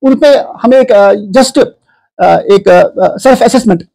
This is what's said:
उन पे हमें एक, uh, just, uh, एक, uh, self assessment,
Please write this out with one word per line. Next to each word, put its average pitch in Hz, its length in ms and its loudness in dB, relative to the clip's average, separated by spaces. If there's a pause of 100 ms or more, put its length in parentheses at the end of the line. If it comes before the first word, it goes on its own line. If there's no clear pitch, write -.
उन 269 140 2
पे 302 120 0 (340)
हमें 247 160 2
एक, 254 140 0
uh, 202 460 0
just, - 200 -2
uh, - 840 -4
एक, 190 580 0
uh, 185 260 -4
self 254 200 2
assessment, 226 400 -2 (120)